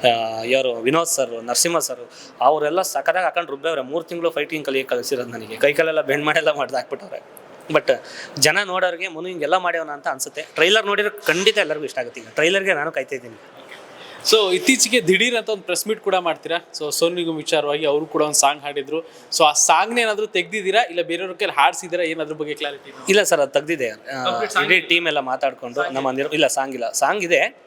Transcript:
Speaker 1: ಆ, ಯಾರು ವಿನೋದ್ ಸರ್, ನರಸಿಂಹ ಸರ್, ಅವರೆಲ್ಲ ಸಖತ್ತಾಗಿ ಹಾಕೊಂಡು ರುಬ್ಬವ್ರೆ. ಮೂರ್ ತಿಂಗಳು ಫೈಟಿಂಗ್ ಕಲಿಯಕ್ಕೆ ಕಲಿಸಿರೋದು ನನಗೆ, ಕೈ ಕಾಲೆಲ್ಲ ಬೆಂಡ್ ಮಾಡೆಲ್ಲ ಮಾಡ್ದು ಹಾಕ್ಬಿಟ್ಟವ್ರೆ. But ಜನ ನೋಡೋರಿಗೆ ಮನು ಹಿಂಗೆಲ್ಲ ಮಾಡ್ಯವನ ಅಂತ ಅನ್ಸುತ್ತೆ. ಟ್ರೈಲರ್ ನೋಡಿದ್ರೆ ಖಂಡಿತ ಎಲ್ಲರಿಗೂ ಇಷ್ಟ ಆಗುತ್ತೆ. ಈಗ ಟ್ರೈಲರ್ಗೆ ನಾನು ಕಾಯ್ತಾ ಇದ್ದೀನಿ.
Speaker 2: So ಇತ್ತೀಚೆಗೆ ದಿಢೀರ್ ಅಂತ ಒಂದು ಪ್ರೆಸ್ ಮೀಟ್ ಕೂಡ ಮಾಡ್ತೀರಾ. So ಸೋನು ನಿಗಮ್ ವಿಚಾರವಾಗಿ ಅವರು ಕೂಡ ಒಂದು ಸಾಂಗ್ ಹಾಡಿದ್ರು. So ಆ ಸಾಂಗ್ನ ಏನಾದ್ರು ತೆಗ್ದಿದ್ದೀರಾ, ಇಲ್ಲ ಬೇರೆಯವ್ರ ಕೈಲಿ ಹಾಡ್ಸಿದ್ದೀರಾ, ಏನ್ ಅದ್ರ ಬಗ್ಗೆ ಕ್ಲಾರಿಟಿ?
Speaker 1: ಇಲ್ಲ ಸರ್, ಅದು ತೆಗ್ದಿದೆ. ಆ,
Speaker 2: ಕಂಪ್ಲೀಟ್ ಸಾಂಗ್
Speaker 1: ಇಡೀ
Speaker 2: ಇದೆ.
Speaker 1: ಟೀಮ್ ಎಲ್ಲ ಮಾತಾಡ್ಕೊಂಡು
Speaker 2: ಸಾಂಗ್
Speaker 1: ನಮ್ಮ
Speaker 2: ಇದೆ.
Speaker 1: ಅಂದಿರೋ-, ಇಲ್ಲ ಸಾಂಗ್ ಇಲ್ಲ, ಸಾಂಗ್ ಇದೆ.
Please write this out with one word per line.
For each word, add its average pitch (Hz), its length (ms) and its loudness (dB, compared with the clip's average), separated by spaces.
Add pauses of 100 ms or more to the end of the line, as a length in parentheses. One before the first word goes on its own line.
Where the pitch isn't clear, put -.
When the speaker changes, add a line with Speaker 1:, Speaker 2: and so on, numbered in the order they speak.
Speaker 1:
ಆ, 113 380 0
ಯಾರು 127 320 0
ವಿನೋದ್ 143 340 0
ಸರ್, 117 340 -2
ನರಸಿಂಹ 156 360 0
ಸರ್, 123 320 -8 (300)
ಅವರೆಲ್ಲ 151 400 4
ಸಖತ್ತಾಗಿ 170 420 0
ಹಾಕೊಂಡು 165 280 -2
ರುಬ್ಬವ್ರೆ. 143 300 -2
ಮೂರ್ 151 220 -6
ತಿಂಗಳು 170 260 -2
ಫೈಟಿಂಗ್ 147 360 -4
ಕಲಿಯಕ್ಕೆ 135 300 -2
ಕಲಿಸಿರೋದು 123 340 -4
ನನಗೆ, 110 280 -12
ಕೈ 143 160 4
ಕಾಲೆಲ್ಲ 160 280 2
ಬೆಂಡ್ 143 240 0
ಮಾಡೆಲ್ಲ 151 320 2
ಮಾಡ್ದು 131 180 -2
ಹಾಕ್ಬಿಟ್ಟವ್ರೆ. - 480 -6 (460)
But 151 220 2 (480)
ಜನ 156 240 4
ನೋಡೋರಿಗೆ 180 440 -2
ಮನು 170 200 -10
ಹಿಂಗೆಲ್ಲ 170 300 0
ಮಾಡ್ಯವನ 170 320 -2
ಅಂತ 143 180 -8
ಅನ್ಸುತ್ತೆ. 143 340 -6
ಟ್ರೈಲರ್ 196 440 2
ನೋಡಿದ್ರೆ 202 400 -2
ಖಂಡಿತ 196 320 2
ಎಲ್ಲರಿಗೂ 151 280 -2
ಇಷ್ಟ 131 140 -8
ಆಗುತ್ತೆ. 120 220 -10
ಈಗ 110 140 -18
ಟ್ರೈಲರ್ಗೆ 190 380 2
ನಾನು 156 180 -2
ಕಾಯ್ತಾ 139 240 -6
ಇದ್ದೀನಿ. 120 240 -12 (920)
Speaker 2:
So 202 240 4
ಇತ್ತೀಚೆಗೆ 214 520 2
ದಿಢೀರ್ 214 280 4
ಅಂತ 220 140 -2
ಒಂದು 202 140 -2
ಪ್ರೆಸ್ 175 240 -4
ಮೀಟ್ - 120 -2
ಕೂಡ 196 160 0
ಮಾಡ್ತೀರಾ. 165 420 0 (220)
So 151 120 -4
ಸೋನು 170 240 0
ನಿಗಮ್ 165 220 -2
ವಿಚಾರವಾಗಿ 151 480 0
ಅವರು 147 200 2
ಕೂಡ 151 160 0
ಒಂದು 151 120 0
ಸಾಂಗ್ 143 280 4
ಹಾಡಿದ್ರು. 143 400 -6 (360)
So 165 60 6
ಆ 151 100 6
ಸಾಂಗ್ನ 196 440 4
ಏನಾದ್ರು 220 300 0
ತೆಗ್ದಿದ್ದೀರಾ, 190 540 0
ಇಲ್ಲ 175 200 -2
ಬೇರೆಯವ್ರ 170 340 -4
ಕೈಲಿ 185 160 -2
ಹಾಡ್ಸಿದ್ದೀರಾ, 175 520 2
ಏನ್ 160 160 -2
ಅದ್ರ 151 140 -4
ಬಗ್ಗೆ 151 200 -6
ಕ್ಲಾರಿಟಿ? 143 400 -8 (160)
Speaker 1:
ಇಲ್ಲ 196 140 6
ಸರ್, 160 180 4
ಅದು 139 100 0
ತೆಗ್ದಿದೆ. 143 380 0
ಆ, 107 60 -12
Speaker 2:
ಕಂಪ್ಲೀಟ್ 135 560 -4
ಸಾಂಗ್ 180 160 2
Speaker 1:
ಇಡೀ 180 100 6
Speaker 2:
ಇದೆ. 165 100 0
Speaker 1:
ಟೀಮ್ 170 200 2
ಎಲ್ಲ 151 120 0
ಮಾತಾಡ್ಕೊಂಡು 131 560 -4
Speaker 2:
ಸಾಂಗ್ - 180 -2
Speaker 1:
ನಮ್ಮ 135 120 -2
Speaker 2:
ಇದೆ. 131 40 2
Speaker 1:
ಅಂದಿರೋ-, 139 240 -2
ಇಲ್ಲ 151 140 4
ಸಾಂಗ್ 135 260 -2
ಇಲ್ಲ, 120 160 -6
ಸಾಂಗ್ 185 340 0
ಇದೆ. 170 440 2